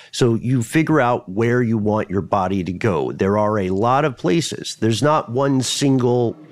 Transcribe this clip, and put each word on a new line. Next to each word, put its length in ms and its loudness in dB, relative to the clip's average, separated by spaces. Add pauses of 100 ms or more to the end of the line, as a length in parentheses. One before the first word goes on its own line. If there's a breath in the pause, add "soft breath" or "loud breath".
(120 loud breath)
So 220 2
you 300 0
figure 360 0
out 300 0
where 320 0
you 160 0
want 320 -2
your 140 -2
body 400 0
to 100 -6
go. 380 -2
There 260 0
are 220 0
a 100 -2
lot 340 2
of 140 -2
places. 640 -4
There's 240 0
not 280 2
one 300 0
single, 760 0 (160)